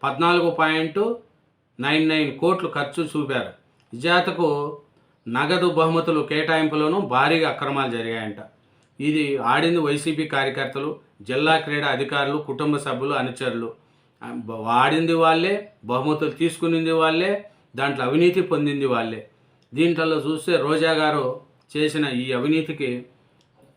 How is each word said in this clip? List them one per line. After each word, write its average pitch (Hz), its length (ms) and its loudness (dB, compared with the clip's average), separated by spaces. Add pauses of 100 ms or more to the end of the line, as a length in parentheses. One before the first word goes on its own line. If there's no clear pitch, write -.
పద్నాలుగు 170 480 2
పాయింట్ 160 480 0 (840)
నైన్ 156 280 2
నైన్ 151 300 0
కోట్లు 175 360 0
ఖర్చు 147 300 -4
చూపారు. 131 460 -4 (440)
విజేతకు 160 840 0 (480)
నగదు 160 420 0
బహుమతులు 160 500 2
కేటాయింపులోనూ 156 800 0
భారీగా 147 480 2
అక్రమాలు 135 420 -2
జరిగాయంట. 113 460 -6 (640)
ఇది 147 360 0
ఆడింది 151 440 2
వైసీపీ 151 460 -2
కార్యకర్తలు, 139 720 -4 (220)
జిల్లా 151 360 2
క్రీడా 147 280 -2
అధికారులు, 139 500 -2
కుటుంబ 147 400 -2
సభ్యులు, 135 380 -4
అనుచరులు. 120 600 -4 (500)
ఆ, 120 100 -12
బ-, 117 160 -10
వాడింది 131 640 2
వాళ్ళే, 165 600 2 (120)
బహుమతులు 151 460 0
తీసుకునింది 165 600 0
వాళ్ళే, 165 580 2 (260)
దాంట్లో 135 280 0
అవినీతి 175 360 4
పొందింది 143 460 0
వాళ్ళే. 113 420 -2 (460)
దీంట్లో 160 320 2
చూస్తే 156 500 0
రోజా 156 360 2
గారు 151 480 0 (360)
చేసిన 151 280 0
ఈ 127 280 -2
అవినీతికి 143 720 -2 (720)